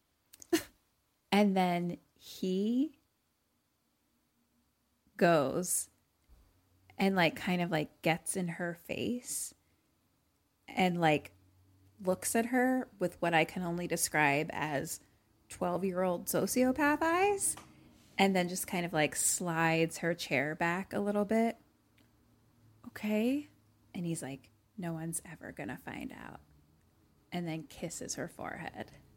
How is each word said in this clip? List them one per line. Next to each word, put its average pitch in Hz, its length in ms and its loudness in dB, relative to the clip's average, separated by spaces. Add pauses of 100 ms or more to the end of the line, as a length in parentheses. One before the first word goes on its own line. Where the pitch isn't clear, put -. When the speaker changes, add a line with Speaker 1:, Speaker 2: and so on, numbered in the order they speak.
(520)
Speaker 1:
<laughs> 330 80 2 (720)
And 202 240 6
then 175 420 2 (160)
he 214 840 -2 (2250)
goes 170 680 4 (1080)
and, 190 180 2
like, 170 220 4
kind 180 240 0
of, 170 100 0
like, 156 300 -2
gets - 360 0
in 180 120 -2
her 170 380 -6
face - 680 -6 (1120)
and, 180 320 0
like, 156 340 2 (720)
looks 185 320 -2
at 226 120 2
her 254 420 2 (100)
with 175 220 -2
what 170 140 2
I 160 100 6
can 180 200 -6
only 170 220 -2
describe 151 680 2
as 151 480 -4 (500)
twelve-year-old 180 760 -2
sociopath 262 760 2
eyes, 381 520 2 (640)
and 196 180 4
then 180 140 2
just 180 180 -6
kind 175 200 -2
of, 175 80 -6
like, 151 200 2
slides 165 840 2
her 170 160 0
chair 151 400 -2
back 175 400 -2
a 202 60 0
little 202 260 0
bit. 226 300 2 (1300)
Speaker 2:
Okay. 226 600 -2 (460)
Speaker 1:
And 175 120 -6
he's 165 160 -4
like, 139 260 -12 (300)
"No 170 160 -6
one's 160 260 -6 (100)
ever - 220 -14
gonna - 320 -10
find - 280 -10
out," - 280 -16 (880)
and 175 160 -4
then 160 180 -6
kisses - 500 -10
her - 140 -6
forehead. - 640 -10 (240)